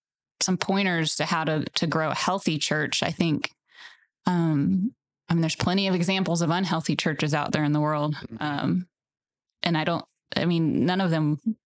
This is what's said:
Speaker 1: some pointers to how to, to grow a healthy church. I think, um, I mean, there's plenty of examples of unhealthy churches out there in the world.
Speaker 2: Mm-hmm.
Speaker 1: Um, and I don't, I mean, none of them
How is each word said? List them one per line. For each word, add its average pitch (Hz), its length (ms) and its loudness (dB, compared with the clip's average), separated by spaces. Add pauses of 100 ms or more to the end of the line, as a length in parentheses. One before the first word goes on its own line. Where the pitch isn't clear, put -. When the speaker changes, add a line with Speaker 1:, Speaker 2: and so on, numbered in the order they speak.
(420)
Speaker 1:
some 180 160 0
pointers 185 580 0
to 147 80 -2
how 160 200 0
to, 156 200 0 (120)
to 175 100 0
grow 156 240 0
a - 40 -2
healthy 180 440 0
church. 151 440 -2
I 175 80 0
think, 160 400 0 (760)
um, 175 680 2 (360)
I - 40 2
mean, 170 60 2
there's 160 160 -2
plenty 190 320 0
of 190 60 2
examples 175 480 0
of 160 80 2
unhealthy 170 460 0
churches 151 360 0
out 147 200 0
there 151 120 0
in 147 80 2
the 151 80 2
world. 151 340 0
Speaker 2:
Mm-hmm. - 280 -12
Speaker 1:
Um, 151 440 -2 (760)
and 170 160 2
I 156 60 0
don't, 170 200 -2 (320)
I - 80 0
mean, 165 400 2
none 180 160 2
of 190 100 2
them 151 280 2 (280)